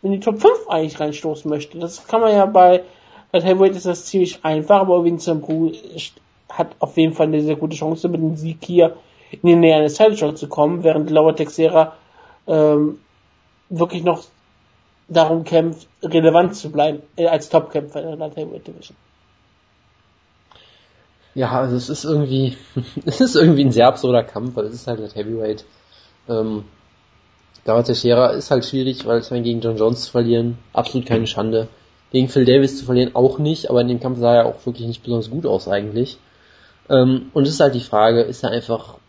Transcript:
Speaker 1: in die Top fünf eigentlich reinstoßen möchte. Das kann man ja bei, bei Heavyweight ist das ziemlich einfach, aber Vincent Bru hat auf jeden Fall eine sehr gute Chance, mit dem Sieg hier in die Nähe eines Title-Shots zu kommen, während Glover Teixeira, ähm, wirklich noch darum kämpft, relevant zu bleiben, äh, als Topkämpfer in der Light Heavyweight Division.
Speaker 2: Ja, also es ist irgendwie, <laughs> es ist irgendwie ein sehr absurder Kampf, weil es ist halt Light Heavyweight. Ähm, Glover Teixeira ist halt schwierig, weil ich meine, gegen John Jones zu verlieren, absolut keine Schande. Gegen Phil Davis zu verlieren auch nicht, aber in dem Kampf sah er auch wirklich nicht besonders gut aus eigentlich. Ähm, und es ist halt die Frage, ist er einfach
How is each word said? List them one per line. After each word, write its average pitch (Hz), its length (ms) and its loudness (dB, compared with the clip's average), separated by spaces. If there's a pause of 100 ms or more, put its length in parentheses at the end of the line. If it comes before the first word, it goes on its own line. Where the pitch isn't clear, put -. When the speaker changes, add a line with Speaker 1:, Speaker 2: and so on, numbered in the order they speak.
Speaker 1:
in 196 100 -2
die 196 80 -4
Top 214 200 -4
fünf 440 280 4
eigentlich 160 320 -4
reinstoßen 151 500 -6
möchte. 147 280 -8
Das 170 280 -12
kann 226 140 0
man 220 120 4
ja 202 140 4
bei, 180 360 6 (500)
bei 180 80 2
Heavyweight 185 340 2
ist 185 120 -10
das 175 180 -6
ziemlich 180 400 -4
einfach, 156 360 2
aber 175 220 2
Vincent 165 400 -2
Bru 160 300 -2 (760)
hat - 200 -6 (100)
auf - 180 -6
jeden 160 180 2
Fall 156 120 2
eine 156 160 0
sehr 151 140 -2
gute 156 200 -6
Chance, 160 320 -4
mit 165 120 -4
dem 160 160 -2
Sieg 160 280 -10
hier 170 320 2 (360)
in - 160 -20
die 170 80 8
Nähe 165 180 6
eines 151 200 2
Title-Shots 208 440 2
zu 147 100 -12
kommen, 165 360 -2
während 156 240 2
Glover 156 260 4
Teixeira, 160 600 0 (520)
ähm, 151 540 2 (680)
wirklich 170 360 -4
noch 160 180 -6 (840)
darum 165 360 0
kämpft, 165 460 -2 (140)
relevant 165 520 2
zu - 160 -14
bleiben, 147 320 -2 (140)
äh, 170 100 0
als 160 220 -2
Topkämpfer 151 520 -4
in 160 80 -10
der 156 80 -10
Light 151 200 -12
Heavyweight - 300 -12
Division. - 300 -20 (2500)
Speaker 2:
Ja, 131 160 -4
also 127 260 -2
es 123 120 -6
ist 151 160 -10
irgendwie, 135 520 -2 (240)
<laughs> - 240 -12
es - 160 -4
ist 254 160 2
irgendwie 160 280 6
ein 127 80 2
sehr 120 140 6
absurder 123 380 2
Kampf, 120 320 -10
weil 107 100 -6
es 113 80 -12
ist 123 120 -16
halt 113 140 -8
Light 104 140 -14
Heavyweight. 107 500 -8 (640)
Ähm, 110 360 -4 (1000)
Glover 113 200 2
Teixeira 120 460 2
ist - 200 -6
halt 127 140 0
schwierig, 131 420 -6
weil 117 140 0
ich 117 100 -14
meine, 123 120 -4
gegen 117 180 -4
John 113 160 -4
Jones 113 280 0
zu - 80 -18
verlieren, 117 460 0 (140)
absolut 123 340 -4
keine 113 200 -2
Schande. 110 420 -4 (440)
Gegen 127 160 2
Phil 127 160 2
Davis 135 340 4
zu - 60 -14
verlieren 123 300 0
auch 131 240 2
nicht, 151 300 -4
aber 123 120 2
in 120 80 0
dem 123 120 -2
Kampf 127 180 -6
sah 120 160 4
er 117 120 6
auch - 180 -8
wirklich 117 220 -8
nicht 117 160 -10
besonders 113 280 -4
gut 156 140 -8
aus - 240 -2
eigentlich. 104 500 -4 (720)
Ähm, 131 460 2
und 151 80 2
es 147 120 0
ist - 60 -2
halt 139 140 4
die 123 60 -2
Frage, 113 420 2
ist 117 200 -6
er 113 80 -4
einfach 113 440 -8 (140)